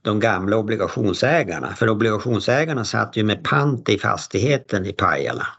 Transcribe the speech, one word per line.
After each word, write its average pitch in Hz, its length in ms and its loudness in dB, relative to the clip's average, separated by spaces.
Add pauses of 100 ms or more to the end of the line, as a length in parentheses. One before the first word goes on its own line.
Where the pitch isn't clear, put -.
de 107 180 0
gamla 101 360 2
obligationsägarna. 104 1200 0
För 110 140 2
obligationsägarna 113 960 0
satt 110 320 -2
ju 110 80 2
med 104 200 0
pant 143 440 0
i 110 100 4
fastigheten 107 880 0
i 95 60 -4
Pajala. 69 540 0 (120)